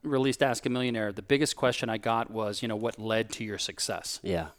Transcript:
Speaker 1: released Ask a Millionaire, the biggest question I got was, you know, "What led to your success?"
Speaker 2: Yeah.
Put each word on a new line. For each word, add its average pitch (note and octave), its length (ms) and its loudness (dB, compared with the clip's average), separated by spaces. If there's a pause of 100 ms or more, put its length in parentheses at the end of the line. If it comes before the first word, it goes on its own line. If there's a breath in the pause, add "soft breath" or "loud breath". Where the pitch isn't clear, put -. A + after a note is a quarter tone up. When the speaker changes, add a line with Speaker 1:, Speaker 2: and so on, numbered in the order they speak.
Speaker 1:
released C3+ 400 2
Ask B2+ 240 2
a C3+ 40 0
Millionaire, A#2+ 420 0
the G#2 100 -10
biggest C#3 360 2
question B2 320 2
I A2+ 100 0
got A2+ 320 0
was, G#2+ 320 -2
you A#2 60 -2
know, A2 60 -2
"What A2+ 220 -2
led A2 360 0
to A#2 100 -6
your G#2 160 -6
success?" - 640 -4
Speaker 2:
Yeah. E2+ 240 0 (120)